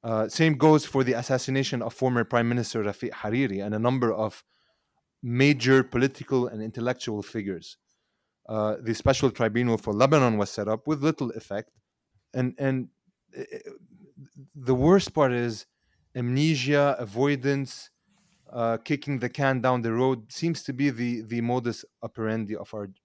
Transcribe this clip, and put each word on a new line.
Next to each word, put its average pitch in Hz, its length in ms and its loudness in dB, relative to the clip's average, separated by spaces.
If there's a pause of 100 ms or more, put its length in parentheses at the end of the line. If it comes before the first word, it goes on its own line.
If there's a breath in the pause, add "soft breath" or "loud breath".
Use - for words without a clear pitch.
Uh, 113 260 -2
same 160 280 2
goes 156 300 6
for 135 180 0
the 123 100 0
assassination 131 680 -2
of 113 100 -6
former 123 320 0
Prime 117 240 2
Minister 120 340 -2
Rafiq 104 300 -6
Hariri 107 480 -2
and 104 140 -6
a 107 40 -2
number 120 340 0
of 107 320 -6 (800)
major 131 600 4
political 127 640 0
and 107 160 -8
intellectual 117 600 -6
figures. 98 540 -8 (720)
Uh, 107 320 -2
the 117 140 -2
Special 135 360 2
Tribunal 117 460 0
for 107 160 -4
Lebanon 123 460 4
was 101 120 -2
set 104 180 -6
up 110 180 -4
with 147 160 -2
little 147 300 0
effect. 107 400 -8 (600)
And, 127 260 -2
and, 131 300 -2 (480)
uh, 131 60 -12 (1120)
the 131 200 0
worst 165 380 4
part 135 200 4
is 120 340 -2 (480)
amnesia, 139 840 2
avoidance, 135 920 -2 (640)
uh, 117 240 0
kicking 143 420 -4
the 117 100 -4
can 135 320 0
down 127 220 2
the 113 100 -2
road 123 380 0
seems - 320 -4
to - 100 -8
be 139 180 0
the, 120 320 -4
the 117 180 -4
modus 120 440 -2 (180)
operandi 110 520 -6
of - 180 -12
our 104 180 -10 (140)